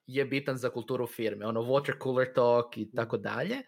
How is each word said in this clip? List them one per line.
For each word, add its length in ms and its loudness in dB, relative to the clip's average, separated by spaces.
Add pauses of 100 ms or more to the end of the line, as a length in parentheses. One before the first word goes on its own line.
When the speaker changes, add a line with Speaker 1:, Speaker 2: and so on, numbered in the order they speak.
Speaker 1:
je 180 0
bitan 320 -2
za 120 -2
kulturu 380 -2
firme, 380 -4
ono, 160 0
water 380 2
cooler 340 0
talk 440 4
i 40 -4
Speaker 2:
Mhm. 140 -8
Speaker 1:
tako 220 -2
dalje. 380 -4 (120)